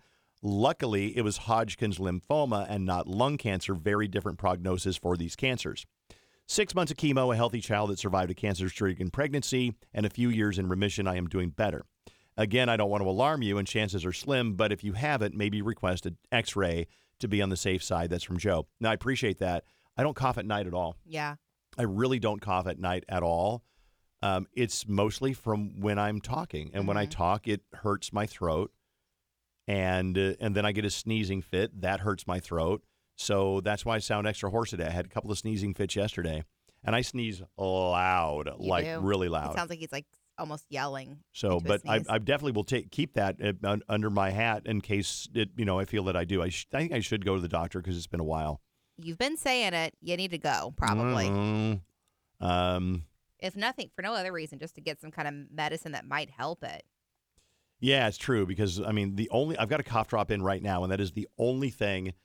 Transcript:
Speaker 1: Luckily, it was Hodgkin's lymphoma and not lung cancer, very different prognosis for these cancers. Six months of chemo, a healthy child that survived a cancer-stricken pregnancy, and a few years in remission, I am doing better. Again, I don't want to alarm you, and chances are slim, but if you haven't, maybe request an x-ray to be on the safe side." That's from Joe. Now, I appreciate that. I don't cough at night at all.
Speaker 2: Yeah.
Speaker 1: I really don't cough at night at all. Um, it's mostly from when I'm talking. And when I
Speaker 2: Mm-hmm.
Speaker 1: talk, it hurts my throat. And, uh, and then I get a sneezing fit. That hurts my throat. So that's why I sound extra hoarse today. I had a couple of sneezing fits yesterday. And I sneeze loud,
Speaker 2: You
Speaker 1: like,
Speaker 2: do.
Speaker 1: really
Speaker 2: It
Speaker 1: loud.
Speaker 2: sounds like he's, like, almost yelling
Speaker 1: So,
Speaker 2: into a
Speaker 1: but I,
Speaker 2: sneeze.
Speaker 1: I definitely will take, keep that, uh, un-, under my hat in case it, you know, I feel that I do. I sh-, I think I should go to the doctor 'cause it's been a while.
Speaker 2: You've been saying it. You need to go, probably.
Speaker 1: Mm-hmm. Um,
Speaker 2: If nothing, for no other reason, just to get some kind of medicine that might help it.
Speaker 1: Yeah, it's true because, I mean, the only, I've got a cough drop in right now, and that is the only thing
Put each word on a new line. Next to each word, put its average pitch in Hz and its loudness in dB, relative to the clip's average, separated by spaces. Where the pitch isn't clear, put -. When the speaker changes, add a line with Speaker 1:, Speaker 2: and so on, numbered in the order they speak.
Speaker 1:
Luckily, 104 2
it 120 2
was 104 0
Hodgkin's 110 0
lymphoma 101 0
and 101 -2
not 90 0
lung 123 0
cancer, 98 -2
very 101 2
different 95 -2
prognosis 92 0
for 87 0
these 85 -4
cancers. - -2
Six - 0
months 165 2
of 147 -8
chemo, 131 4
a 113 4
healthy 117 2
child 104 2
that 95 -4
survived 92 2
a - -2
cancer-stricken 92 0
pregnancy, 131 0
and 107 2
a 101 4
few 120 2
years 104 2
in 92 2
remission, 95 2
I 92 2
am 87 0
doing 90 0
better. 98 -2
Again, 110 4
I 117 4
don't 107 4
want 104 2
to 95 2
alarm 135 4
you, 101 2
and 98 0
chances 101 0
are 90 0
slim, 120 0
but 104 2
if 95 -6
you 101 -2
haven't, 117 0
maybe 104 0
request 98 -2
an 87 -6
x-ray 90 0
to - -2
be 101 2
on 98 2
the 95 0
safe 92 0
side." 85 0
That's 87 -2
from 90 -2
Joe. 85 0
Now, 113 2
I - 2
appreciate 123 -2
that. 87 0
I 123 2
don't 147 0
cough 127 0
at 95 -4
night 104 -2
at 87 -6
all. 87 -2
Speaker 2:
Yeah. 147 -8
Speaker 1:
I 123 0
really 117 2
don't 104 0
cough 92 0
at 87 -4
night 90 -2
at 90 0
all. 87 0
Um, 95 0
it's 120 -2
mostly 104 2
from 104 -4
when 101 0
I'm 104 0
talking. 120 -6
And 98 0
when 101 2
I 104 2
Speaker 2:
Mm-hmm. - -4
Speaker 1:
talk, 92 0
it 104 0
hurts - -2
my 107 0
throat. 90 0
And, 92 2
uh, 95 4
and 107 0
then 104 2
I 107 2
get 104 0
a 101 0
sneezing 98 -2
fit. 92 -2
That 95 0
hurts 101 -2
my 90 0
throat. 85 0
So 98 2
that's 104 -2
why 113 0
I 107 0
sound 104 0
extra 101 -2
hoarse 110 0
today. 85 -2
I - -2
had 90 -2
a - -16
couple 107 -4
of 98 -2
sneezing 104 -2
fits 101 -2
yesterday. 85 -2
And 107 2
I 123 2
sneeze 113 -4
loud, 90 2
Speaker 2:
You 95 -4
Speaker 1:
like, 87 4
Speaker 2:
do. 165 -6
Speaker 1:
really 95 2
Speaker 2:
It 85 -2
Speaker 1:
loud. 76 -2
Speaker 2:
sounds 170 -2
like 170 -10
he's, 160 -10
like, 143 -8
almost 151 -8
yelling 135 -6
Speaker 1:
So, 90 2
Speaker 2:
into 85 -4
a - -4
Speaker 1:
but - -4
I, 110 4
Speaker 2:
sneeze. - -2
Speaker 1:
I 110 2
definitely 139 0
will 104 0
take, - -2
keep 143 -4
that, 98 0
uh, 101 2
un-, 101 0
under 107 0
my 98 2
hat 107 0
in 107 -2
case - -2
it, 107 2
you 117 0
know, 95 2
I 98 0
feel 104 -2
that 92 0
I 87 0
do. 90 2
I 87 2
sh-, - -6
I 135 0
think 165 -2
I 131 0
should 104 -2
go 95 2
to 92 0
the 87 -2
doctor 85 -2
'cause 90 -4
it's 87 -6
been - -4
a 82 -2
while. 78 -2
Speaker 2:
You've 165 -10
been 285 0
saying 247 0
it. 160 -2
You 170 -2
need 185 -4
to 170 -4
go, 117 -2
probably. 113 2
Speaker 1:
Mm-hmm. 104 -2
Um, 90 2
Speaker 2:
If 185 -8
nothing, 214 -4
for 190 -8
no 202 -2
other 185 -2
reason, 156 -8
just 156 -12
to 151 -20
get 151 -6
some 156 -16
kind 151 -4
of 143 -10
medicine 151 -4
that - -8
might 143 -4
help 151 -6
it. 78 -10
Speaker 1:
Yeah, 131 4
it's 104 -2
true 110 2
because, 95 0
I 107 -2
mean, 101 2
the 107 -2
only, 147 2
I've 110 0
got 151 0
a 143 -2
cough 113 0
drop 107 0
in 98 0
right 95 0
now, 92 0
and 92 0
that 98 2
is 98 0
the 107 -6
only 131 0
thing 95 -2